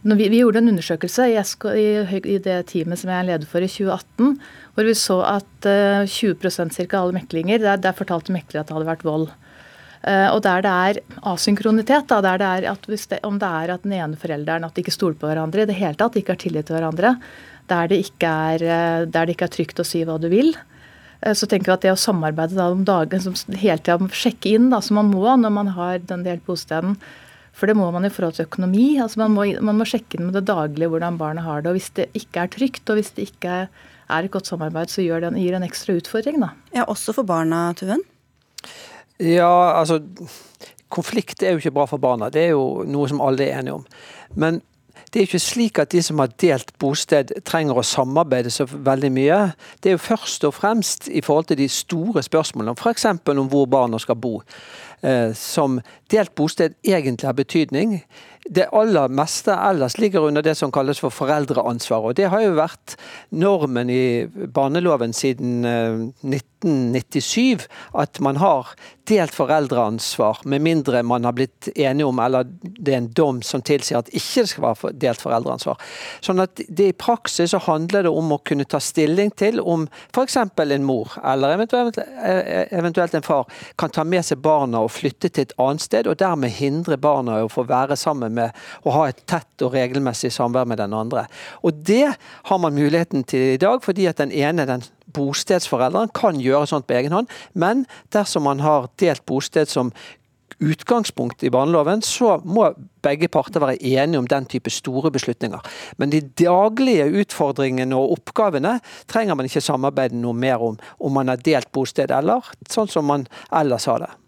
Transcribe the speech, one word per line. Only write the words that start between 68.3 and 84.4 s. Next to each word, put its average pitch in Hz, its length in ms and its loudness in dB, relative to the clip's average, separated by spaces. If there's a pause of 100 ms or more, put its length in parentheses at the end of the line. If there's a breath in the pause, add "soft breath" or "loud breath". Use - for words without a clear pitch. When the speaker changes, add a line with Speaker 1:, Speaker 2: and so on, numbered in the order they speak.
Speaker 3:
har 156 320 2 (400 loud breath)
delt 196 280 2
foreldreansvar, 120 1080 0
med 139 200 0
mindre 143 380 2
man 120 220 0
har 123 80 0
blitt 131 440 -4
enige 143 300 2
om, 127 120 0
eller 127 260 2 (180)
det 185 320 -4
er - 80 2
en 117 100 -6
dom 135 300 2
som 135 180 -4
tilsier 139 380 0
at 120 140 -4
ikke - 320 0
det - 40 -2
skal - 160 -6
være 117 160 0
for-, - 120 -6
delt 123 280 -2
foreldreansvar. 67 560 -2 (480 loud breath)
Sånn 185 160 2
at 185 280 -2
det 190 200 2
i 180 80 0
praksis - 560 0
så 190 80 0
handler 170 440 0
det 165 80 2
om 160 200 0
å 143 120 0
kunne 143 200 0
ta 147 160 -2
stilling 170 560 2
til 214 240 0
om 165 280 0 (240 loud breath)
for 254 120 2
eksempel 185 480 0
en 139 120 0
mor, 127 400 -2
eller 139 320 2
eventuelt, 233 420 0
eh, 185 720 -2
eventuelt 170 420 0
en 151 80 0
far, 139 220 0 (320 loud breath)
kan 160 140 -2
ta 160 140 -2
med 170 200 0
seg 135 200 -4